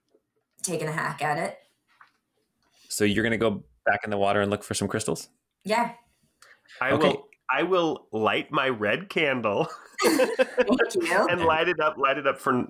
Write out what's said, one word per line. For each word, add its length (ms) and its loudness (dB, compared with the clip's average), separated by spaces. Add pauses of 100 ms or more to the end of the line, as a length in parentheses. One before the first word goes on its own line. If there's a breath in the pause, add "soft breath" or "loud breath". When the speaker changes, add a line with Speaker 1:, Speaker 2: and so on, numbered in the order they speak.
(640)
Speaker 1:
taking 240 -4
a 60 -6
hack 300 -4
at 160 0
it. 200 -6 (1300)
Speaker 2:
So 160 0
you're 200 2
gonna 140 0
go 260 0 (220)
back 180 2
in 60 -8
the 80 -2
water 240 2
and 80 0
look 120 -2
for 120 -8
some 140 -2
crystals? 400 -4 (360)
Speaker 1:
Yeah. 280 -2 (880 loud breath)
Speaker 3:
I 120 0
Speaker 2:
Okay. 160 4
Speaker 3:
will, 200 -2 (220)
I 120 0
will 500 0
light 400 0
my 160 0
red 400 -2
candle 600 0 (160)
<laughs> 200 -6
Speaker 1:
Thank 880 2
you. 340 0
Speaker 3:
and 160 0
light 240 2
it 120 -2
up, 180 0
light 200 2
it 80 -4
up 120 2
for, 320 0